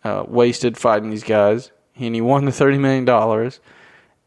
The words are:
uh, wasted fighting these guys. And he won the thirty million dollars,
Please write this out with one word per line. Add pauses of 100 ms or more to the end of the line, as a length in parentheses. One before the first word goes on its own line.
uh,
wasted
fighting
these
guys. (280)
And
he
won
the
thirty
million
dollars, (680)